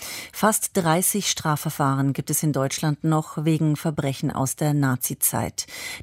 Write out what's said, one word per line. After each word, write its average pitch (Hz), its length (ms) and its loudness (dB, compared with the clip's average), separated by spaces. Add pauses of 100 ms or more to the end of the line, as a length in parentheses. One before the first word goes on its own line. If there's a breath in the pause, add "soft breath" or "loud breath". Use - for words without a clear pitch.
(340 loud breath)
Fast - 400 0
dreißig 180 560 2
Strafverfahren 139 840 0
gibt - 180 -4
es 151 100 0
in 156 100 2
Deutschland 139 520 0
noch 156 420 0
wegen 156 300 4
Verbrechen 143 560 -2
aus 131 240 -2
der 151 180 2
Nazizeit. - 920 0 (360 loud breath)